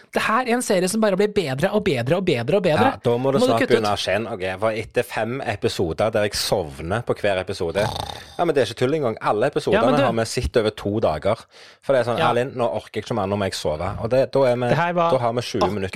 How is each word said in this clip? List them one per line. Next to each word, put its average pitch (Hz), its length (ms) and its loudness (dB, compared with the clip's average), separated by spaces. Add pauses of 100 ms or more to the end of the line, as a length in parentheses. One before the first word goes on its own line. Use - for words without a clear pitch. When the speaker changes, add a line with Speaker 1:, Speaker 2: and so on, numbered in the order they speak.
(120)
Speaker 1:
Det - 100 -2
her 226 240 2
er 226 80 0
en 247 80 0
serie 185 260 2
som 220 120 0
bare 208 160 4
blir 208 160 4
bedre 160 400 0
og 208 120 2
bedre 135 320 2
og 196 80 -2
bedre 139 320 2
og 208 60 2
bedre. 180 220 4
Speaker 2:
Ja, - 180 2
da 123 160 2
må 135 140 2
du 135 60 2
Speaker 1:
Må - 20 2
du 254 60 4
Speaker 2:
snart 117 140 2
Speaker 1:
kutte - 120 2
ut? 113 100 6
Speaker 2:
begynne 104 100 0
å 98 60 0
skjønne, 104 340 -2
ok, 92 280 -4
for 110 100 2
etter 110 340 -2
fem 120 360 -4
episoder 107 720 -2
der 107 100 2
jeg 104 100 0
sovner 85 720 -4
på 117 120 -2
hver 101 240 0
episode. 90 360 -4 (600)
Ja, 170 60 0
men 165 100 2
det 139 140 4
er 104 60 -10
ikke - 120 -14
tull 135 80 0
engang. 131 280 -2
Alle 120 280 0
episodene 139 300 -2
Speaker 1:
Ja, 233 60 4
men 254 100 4
du 277 80 4
Speaker 2:
har 120 80 2
vi 113 120 0
sett 120 320 -4
over 107 140 2
to 104 300 -4
dager. 95 360 0 (460)
For - 120 0
det 120 120 4
er 120 60 0
sånn, 113 60 -2
Speaker 1:
Ja. 160 140 2
Speaker 2:
"Erlend, 120 240 -2
nå 120 120 0
orker - 320 -6
jeg - 40 -8
ikke - 100 -6
mer, 104 120 0
nå 98 120 0
må 104 60 0
jeg 95 100 -2
sove." 85 480 -4
Og 110 80 -6
det, 127 220 2
da 135 120 2
er 123 120 4
vi, 123 120 -2
Speaker 1:
Det 139 100 2
her 170 140 0
var 170 200 0
Speaker 2:
da 135 60 2
har 117 140 0
vi 123 80 -2
tjue 95 300 -2
minutter 95 260 -4